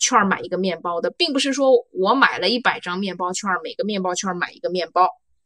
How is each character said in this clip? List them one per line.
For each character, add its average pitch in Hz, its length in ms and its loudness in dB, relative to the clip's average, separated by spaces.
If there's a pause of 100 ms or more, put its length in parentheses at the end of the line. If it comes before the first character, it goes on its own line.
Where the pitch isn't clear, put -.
券 247 180 2
儿 202 60 6
买 190 160 0
一 - 80 -10
个 180 100 -2
面 180 240 0
包 170 180 -2
的， 254 100 -2
并 320 220 -2
不 269 60 0
是 269 140 0
说 269 200 4 (200)
我 190 220 0
买 220 260 4
了 180 80 0
一 240 100 0
百 180 220 0
张 180 180 -6
面 190 180 -6
包 180 160 -4
券 202 160 -6
儿， 180 140 -2
每 151 120 -12
个 185 100 -4
面 202 180 -4
包 185 120 -2
券 196 140 -6
儿 175 60 -4
买 170 160 -4
一 - 80 -20
个 170 120 -6
面 170 220 -4
包， 180 160 4 (380)